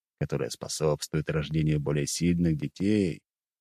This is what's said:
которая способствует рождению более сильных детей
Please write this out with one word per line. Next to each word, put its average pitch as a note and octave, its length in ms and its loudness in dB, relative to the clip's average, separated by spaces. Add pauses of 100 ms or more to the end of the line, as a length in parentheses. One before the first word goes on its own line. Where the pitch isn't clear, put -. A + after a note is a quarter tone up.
(200)
которая B1 300 -2
способствует - 800 -2
рождению D2+ 500 0
более D2 260 0
сильных E2+ 520 2
детей F#2 640 0 (400)